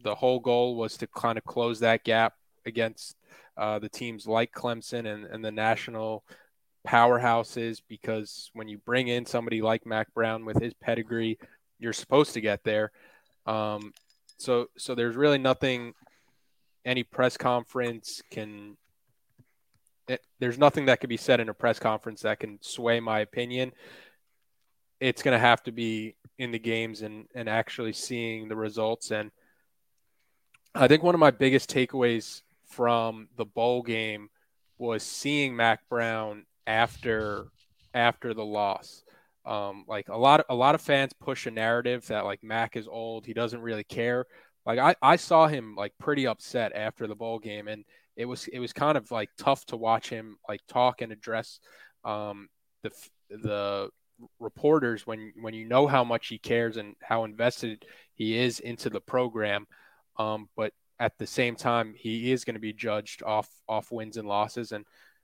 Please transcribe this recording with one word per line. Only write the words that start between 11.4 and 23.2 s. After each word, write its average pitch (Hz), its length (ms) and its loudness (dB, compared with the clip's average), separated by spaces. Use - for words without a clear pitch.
you're 113 160 -6
supposed - 400 4
to 117 80 -6
get 104 220 -2
there. 107 280 0
Um, 107 480 -4
so, 120 300 0
so - 180 -6
there's 117 200 0
really 143 220 6
nothing 127 560 2
any 127 200 0
press - 340 0
conference 120 920 -2
can, 104 440 -12
it, 127 100 -4
there's 123 180 -2
nothing 143 300 6
that 123 120 6
could 123 100 -8
be 117 60 -2
said 120 240 4
in 113 80 -2
a 107 60 -6
press - 260 0
conference 110 440 -4
that 107 180 -2
can 104 200 -12
sway 117 380 0
my 110 200 -2
opinion. 123 520 -4